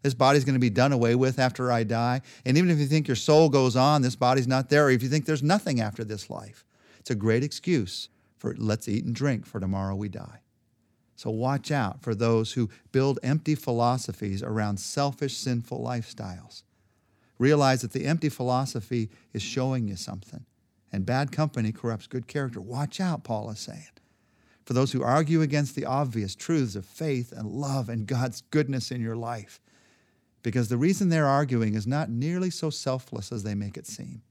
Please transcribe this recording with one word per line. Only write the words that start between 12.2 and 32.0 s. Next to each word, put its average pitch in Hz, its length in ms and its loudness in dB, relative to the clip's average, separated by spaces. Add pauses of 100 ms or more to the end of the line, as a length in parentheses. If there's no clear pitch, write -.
who 113 160 -2 (240)
build 135 300 2
empty 156 320 0
philosophies 117 880 -2
around 104 360 -2
selfish, 139 580 -4
sinful 120 460 -4
lifestyles. 110 800 -10 (760)
Realize 135 420 6
that 117 120 -8
the 135 120 -4
empty 156 240 0
philosophy 127 800 -2 (240)
is 104 100 -4
showing 127 460 -2
you 95 80 -8
something. - 480 -14 (480)
And 95 140 -2
bad 131 260 -2
company 120 400 -2
corrupts 113 340 -6
good 127 200 -8
character. 123 340 -6
Watch 127 400 -8
out, 180 240 -2
Paul 110 260 -6
is 101 100 -12
saying, 110 300 -16 (720)
for 123 100 -4
those 127 180 2
who 127 100 -2
argue 151 400 2
against 147 320 0
the 139 100 -6
obvious 123 500 -2
truths 131 420 -2
of 95 80 -10
faith 131 480 -6
and 110 160 -8
love 135 400 -4
and 113 180 -4
God's 123 440 -4
goodness 135 400 0
in 123 100 -6
your 113 160 -4
life. 117 440 -10 (840)
Because 117 260 0
the 120 80 0
reason 180 320 2
they're 160 180 4
arguing 127 480 2
is 107 120 -2
not 139 240 -2